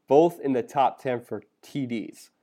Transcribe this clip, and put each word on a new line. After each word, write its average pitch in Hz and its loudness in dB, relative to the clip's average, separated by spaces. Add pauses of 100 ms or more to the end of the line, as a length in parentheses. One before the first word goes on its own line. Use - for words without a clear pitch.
Both 165 4
in 139 -2
the 120 0
top - -2
ten 123 -4
for 107 -12 (200)
T 139 -8
Ds. 113 -10 (120)